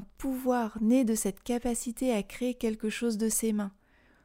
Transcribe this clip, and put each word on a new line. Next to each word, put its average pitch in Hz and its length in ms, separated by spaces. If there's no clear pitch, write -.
pouvoir 254 640
né 240 240
de 220 100
cette - 280
capacité 240 720
à 202 100
créer 247 320
quelque 220 340
chose 233 280
de 220 120
ses 220 240
mains. 208 180